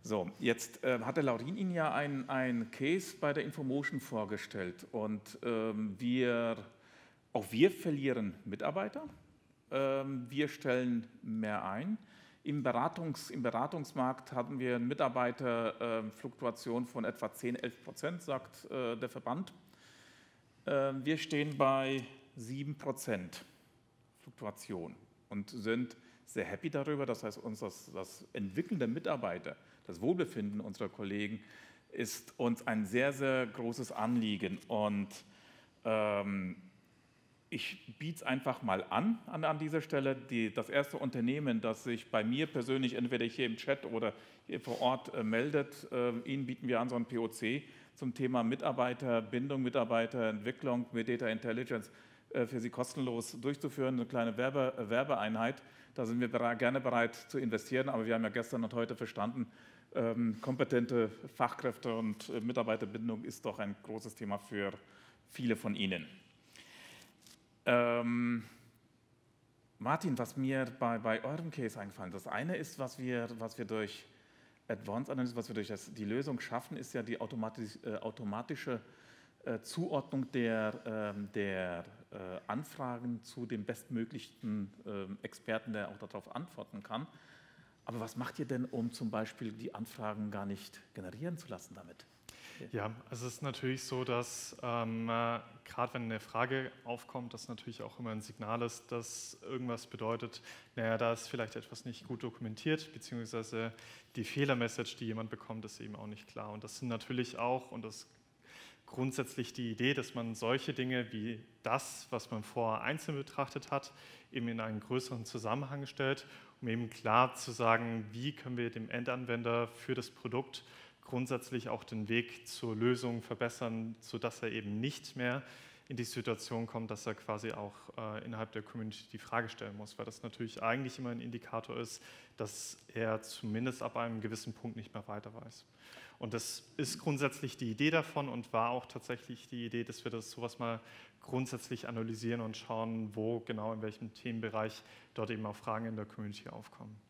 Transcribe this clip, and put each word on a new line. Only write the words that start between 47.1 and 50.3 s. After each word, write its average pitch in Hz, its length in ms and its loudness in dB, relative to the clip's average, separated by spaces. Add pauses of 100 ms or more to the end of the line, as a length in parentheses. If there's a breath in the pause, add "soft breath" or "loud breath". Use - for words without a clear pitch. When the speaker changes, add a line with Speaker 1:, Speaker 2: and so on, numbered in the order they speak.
Speaker 1:
O 110 120 2
C 120 340 0 (320 loud breath)
zum 127 180 -2
Thema 127 300 4
Mitarbeiterbindung, 123 1160 4
Mitarbeiterentwicklung 120 1300 2